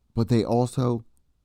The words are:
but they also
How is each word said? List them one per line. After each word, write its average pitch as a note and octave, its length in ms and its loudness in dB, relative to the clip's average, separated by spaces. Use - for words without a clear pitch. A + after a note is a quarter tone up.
but A2+ 140 0
they A#2 160 4
also A#2+ 580 -2